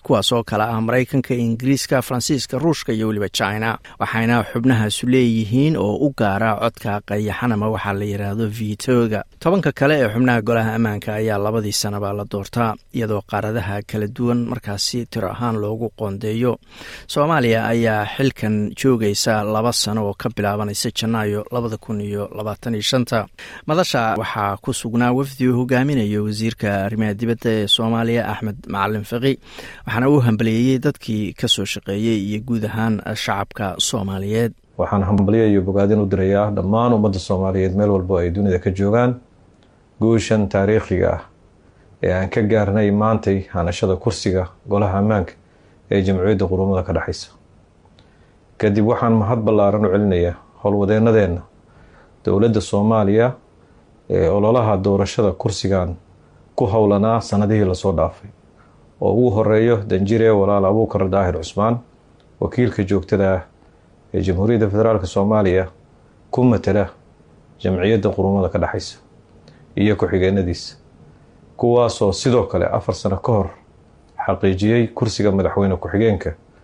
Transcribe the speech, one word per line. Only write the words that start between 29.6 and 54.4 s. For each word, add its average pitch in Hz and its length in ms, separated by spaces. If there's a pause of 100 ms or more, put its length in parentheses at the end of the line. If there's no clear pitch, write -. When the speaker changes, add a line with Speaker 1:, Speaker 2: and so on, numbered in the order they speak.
Speaker 1:
waxaana 117 220
uu 147 100
hambalyeeyey 117 600
dadkii 110 540
ka - 140
soo 104 180
shaqeeyey 104 640
iyo 107 160
guud 117 200
ahaan 110 360 (140)
shacabka 101 640
Soomaaliyeed. 101 760 (240)
Speaker 2:
Waxaan 95 260
hambalyo 101 460
iyo 101 120
bogaadin 101 380
u 104 60
dirayaa 98 500
dhammaan 110 380
ummadda 104 260
Soomaaliyeed 95 560
meel 104 140
walbo 95 280
ay 87 120
dunida 95 300
ka 101 100
joogaan. 110 500 (800)
Guushan 107 480
taariikhiga 98 680
ah 82 80 (840)
ee 90 100
aan 95 160
ka 123 120
gaarnay 104 500
maantay 104 520 (100)
hanashada 90 420
kursiga 92 520 (220)
Golaha 101 280
Ammaanka 101 360 (580)
ee 101 100
Jamhuuriyadda 95 460
Quruumada 92 400
ka 92 60
Dhaxaysa. - 360 (1300)
Kadib 107 300
waxaan 117 260
mahad 110 320
ballaaran 104 400
u 107 60
celinayaa 90 440 (280)
howlwadeennadeenna 104 760 (840)
dowladda 104 360
Soomaaliya 107 720 (800)
ee 92 200
ololaha 107 540